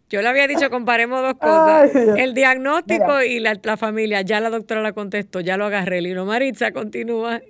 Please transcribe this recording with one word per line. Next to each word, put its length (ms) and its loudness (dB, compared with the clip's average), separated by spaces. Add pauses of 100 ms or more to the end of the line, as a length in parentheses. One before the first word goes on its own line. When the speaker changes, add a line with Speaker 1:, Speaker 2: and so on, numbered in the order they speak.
(100)
Speaker 1:
Yo 120 -2
le 60 0
había 180 2
dicho, 240 0
comparemos 520 0
dos 120 -2
cosas. 600 6
Speaker 2:
Ay, 100 4
Dios. 140 4
Speaker 1:
El 160 0
diagnóstico 720 2
Speaker 2:
Mira. 200 2
Speaker 1:
y 140 -2
la, 220 -2
la 140 -4
familia. 440 -2
Ya 200 -2
la 100 -2
doctora 320 -6
la 100 -4
contestó, 480 -8
ya 160 -2
lo 80 -2
agarré 340 -2
el 100 -4
hilo. 180 -6
Maritza, 460 -2
continúa. 760 -6